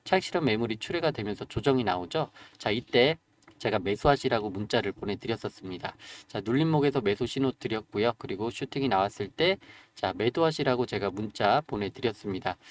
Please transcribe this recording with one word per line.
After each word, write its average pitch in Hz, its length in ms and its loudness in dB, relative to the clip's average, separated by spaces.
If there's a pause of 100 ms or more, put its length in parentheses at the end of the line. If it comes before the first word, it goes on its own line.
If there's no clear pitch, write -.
차익 185 220 2
실현 170 200 0
매물이 110 340 0
출회가 170 340 -2
되면서 101 320 -6
조정이 131 400 0
나오죠. 92 460 -2 (280)
자, 107 140 -2
이때 123 460 4 (400)
제가 107 200 0
매수하시라고 107 720 2
문자를 101 400 0
보내드렸었습니다. 98 1040 -6 (300)
자, 107 180 -6
눌림목에서 143 560 4
매수 104 260 0
신호 135 260 0
드렸고요. 110 640 -2
그리고 104 320 -6
슈팅이 139 380 -4
나왔을 101 400 0
때, 185 300 2 (360)
자, 95 220 -2
매도하시라고 127 720 2
제가 98 240 -2
문자 107 580 2
보내드렸습니다. 101 880 -4 (140)